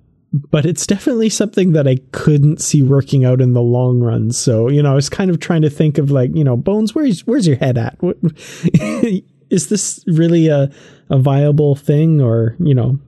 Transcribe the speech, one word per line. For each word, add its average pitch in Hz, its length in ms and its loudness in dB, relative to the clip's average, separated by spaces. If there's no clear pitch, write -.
but 147 320 -2
it's 165 220 -4
definitely 226 440 0
something 196 420 0
that 151 140 2
I 131 100 2
couldn't 151 480 2
see 147 220 0
working 135 420 2
out 127 160 2
in 127 120 2
the 123 80 2
long 123 400 0
run. 117 300 -2
So, 117 380 0
you 147 140 2
know, 143 100 2
I - 20 2
was 139 160 0
kind 190 200 -2
of 165 100 -2
trying 165 220 0
to 151 80 2
think 151 280 0
of, 139 120 0
like, 131 240 0
you 160 100 0
know, 127 120 0
Bones, 208 380 -2
where's, 277 320 -2
where's 226 200 0
your 143 100 2
head 131 200 -2
at? 117 260 -6
What, 180 200 -4
<laughs> - 500 -6
is - 180 -2
this - 380 -6
really 165 420 2
a, 139 220 0
a 143 80 2
viable 143 580 2
thing? 156 440 0
Or, 113 380 0
you 156 160 2
know, 127 340 0